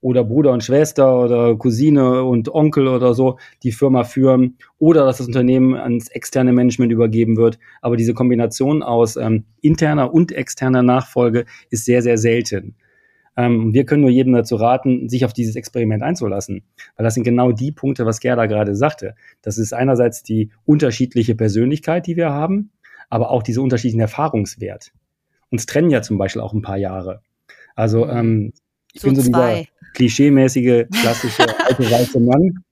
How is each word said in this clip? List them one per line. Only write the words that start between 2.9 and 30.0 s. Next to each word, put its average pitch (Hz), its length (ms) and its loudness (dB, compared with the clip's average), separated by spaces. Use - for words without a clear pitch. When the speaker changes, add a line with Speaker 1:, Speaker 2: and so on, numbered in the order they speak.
Speaker 1:
so 127 240 0
die 123 80 -2
Firma 131 320 2
führen 127 540 2
oder 156 280 4
dass 131 140 0
das 127 80 -6
Unternehmen 127 480 2
ans 120 340 -4
externe 127 420 -2
Management 123 400 2
übergeben 113 460 2
wird. 113 200 2
Aber 120 140 -2
diese 117 180 0
Kombination 123 680 0
aus, 117 320 0
ähm, 113 300 -2
interner 151 520 0
und 165 180 2
externer 127 520 -2
Nachfolge 123 640 0
ist - 160 -6
sehr, 123 160 2
sehr 117 160 2
selten. 113 580 -2
Ähm, 117 360 0
wir 131 120 2
können 147 160 2
nur 131 100 4
jedem 127 220 2
dazu 117 220 0
raten, 123 540 0
sich 123 160 -2
auf 113 80 -4
dieses 110 220 -4
Experiment 113 480 -4
einzulassen. 101 600 -6
Weil 107 80 -6
das 113 100 0
sind 120 100 -4
genau 120 280 2
die 127 200 -4
Punkte, 139 340 -6
was 110 140 -4
Gerda 120 260 0
gerade 107 300 -2
sagte. 120 400 -4
Das 107 160 -8
ist 110 160 -4
einerseits 123 500 0
die 110 280 -4
unterschiedliche 127 680 0
Persönlichkeit, 131 720 -2
die 170 80 -6
wir 165 160 -2
haben, 185 400 -4
aber 117 220 -2
auch 123 120 0
diese 120 180 -2
unterschiedlichen 120 400 -2
Erfahrungswert. 107 880 -6
Uns 113 140 -6
trennen 165 240 0
ja 127 120 0
zum 110 160 -4
Beispiel 98 240 -4
auch 104 120 -10
ein 107 80 -2
paar 98 160 -8
Jahre. 92 440 -8
Also, 113 300 0
Speaker 2:
Mhm. 143 60 -8
Speaker 1:
ähm, 113 420 -2
ich - 80 -20
Speaker 3:
So 135 60 0
Speaker 1:
bin 135 80 4
so 135 60 0
dieser 123 200 2
Speaker 3:
zwei. 120 260 0
Speaker 1:
klischeemäßige, 127 920 2